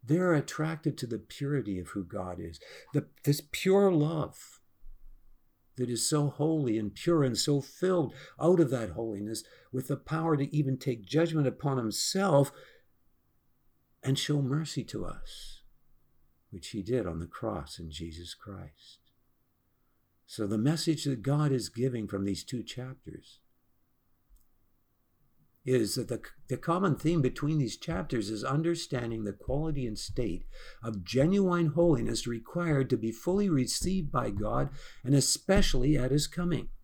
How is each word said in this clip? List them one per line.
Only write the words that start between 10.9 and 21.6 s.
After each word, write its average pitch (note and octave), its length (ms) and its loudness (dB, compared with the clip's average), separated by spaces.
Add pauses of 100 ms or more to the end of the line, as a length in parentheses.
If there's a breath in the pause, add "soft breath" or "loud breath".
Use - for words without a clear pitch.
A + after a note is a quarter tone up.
judgment D#3 400 2
upon C3+ 300 0
himself C#3 760 2 (1500 loud breath)
and C3+ 160 2
show D3 240 0
mercy C#3 400 -2
to G#2 220 -6
us, - 560 -10 (920)
which F#2 200 -12
he A2 120 -6
did A2 240 0
on D#2+ 140 -4
the E2 60 -6
cross G2+ 520 -8
in E2 100 -12
Jesus E2 460 -12
Christ. - 640 -18 (1300)
So G#2+ 180 -4
the G#2+ 120 0
message D3+ 460 0
that B2+ 180 -2
God D3 300 2
is A#2+ 160 -2